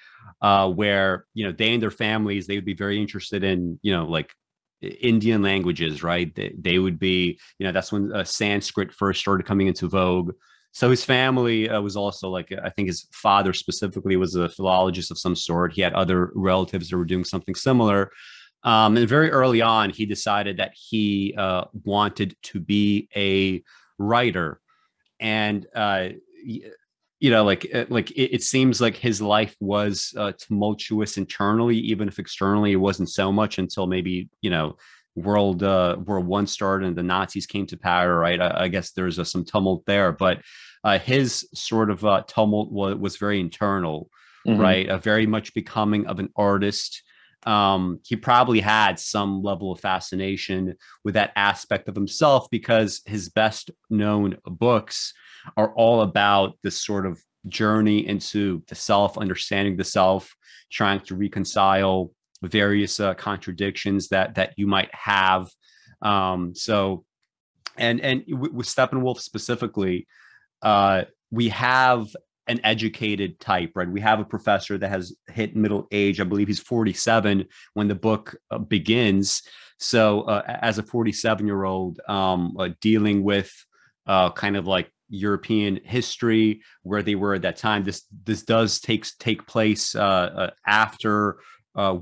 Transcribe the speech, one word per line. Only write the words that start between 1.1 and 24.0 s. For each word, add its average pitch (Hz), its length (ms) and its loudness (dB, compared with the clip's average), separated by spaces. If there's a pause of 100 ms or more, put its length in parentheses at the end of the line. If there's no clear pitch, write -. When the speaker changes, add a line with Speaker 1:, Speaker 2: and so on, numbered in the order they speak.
Speaker 1:
you 110 120 -6
know, 95 60 -4
they 110 220 0
and 117 100 0
their 107 80 -2
families, 107 560 -2
they 98 80 -4
would 101 100 -6
be 101 80 -4
very 101 280 -4
interested 101 420 -6
in, 90 380 -2
you 104 100 -2
know, 85 140 0
like, 78 260 -4 (500)
I-, 98 60 -10
Indian 110 540 2
languages, 87 600 0
right? 85 320 -2
They, - 240 -8
they 90 220 2
would 92 180 0
be, 90 400 0 (220)
you 98 80 -4
know, 90 60 -2
that's 92 180 -2
when, 101 220 -2
uh, 101 100 -2
Sanskrit 101 720 -2
first 98 260 -2
started 98 260 0
coming 98 220 2
into 90 220 -2
vogue. 90 420 0 (420)
So 123 180 4
his 123 120 2
family, 127 640 2
uh, 110 140 -2
was 101 140 -6
also, 101 340 -6
like, 92 240 -6 (100)
I 95 60 -6
think 98 180 -2
his 87 240 -6
father 98 400 4
specifically 95 640 -4
was 90 200 0
a 87 120 2
philologist 92 600 0
of 85 80 -10
some 90 180 -2
sort. 85 380 -2
He 95 80 -2
had 87 120 2
other 90 420 2
relatives 92 540 0
that 90 80 -4
were 87 80 0
doing 90 180 -2
something 92 320 -6
similar. 107 560 2 (500)
Um, 110 340 4
and 117 140 4
very 156 220 4
early 127 320 4
on, 110 260 2
he 107 160 -6
decided 101 520 -2
that 98 180 -4
he, 101 600 -2
uh, 92 280 -2 (200)
wanted 101 600 0
to - 160 -10
be 104 560 0
a 95 480 0 (340)
writer. 101 600 0 (600)